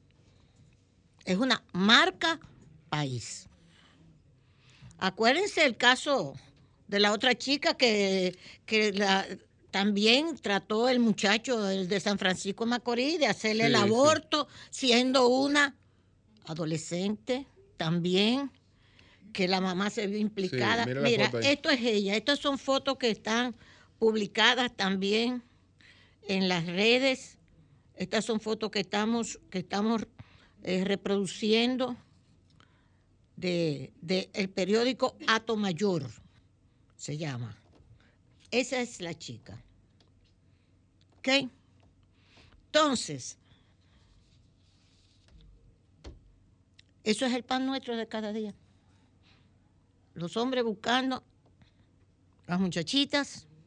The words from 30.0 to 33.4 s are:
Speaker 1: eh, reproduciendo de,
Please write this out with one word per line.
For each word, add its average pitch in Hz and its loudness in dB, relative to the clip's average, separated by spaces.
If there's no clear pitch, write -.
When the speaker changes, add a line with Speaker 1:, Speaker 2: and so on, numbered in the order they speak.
Speaker 1:
eh, 185 -2
reproduciendo 220 0
de, 165 -2